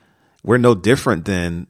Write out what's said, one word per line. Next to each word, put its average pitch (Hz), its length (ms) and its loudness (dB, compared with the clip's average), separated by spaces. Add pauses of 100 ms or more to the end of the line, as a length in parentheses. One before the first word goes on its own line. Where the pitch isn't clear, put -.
(420)
We're 120 160 0
no 120 160 4
different 98 500 0
than 87 460 -4